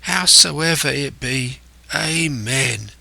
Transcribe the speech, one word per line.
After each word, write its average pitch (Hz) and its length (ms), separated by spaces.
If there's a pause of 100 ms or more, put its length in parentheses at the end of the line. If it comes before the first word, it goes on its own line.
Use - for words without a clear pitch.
Howsoever 165 880
it 135 300
be, 127 400 (340)
amen. 135 1080